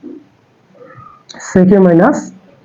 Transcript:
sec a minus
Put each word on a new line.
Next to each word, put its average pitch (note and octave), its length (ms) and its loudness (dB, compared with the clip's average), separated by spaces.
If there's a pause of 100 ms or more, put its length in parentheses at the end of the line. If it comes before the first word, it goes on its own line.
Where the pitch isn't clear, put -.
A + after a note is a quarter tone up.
(1500)
sec F#3 280 0
a - 100 2
minus F3+ 300 2 (480)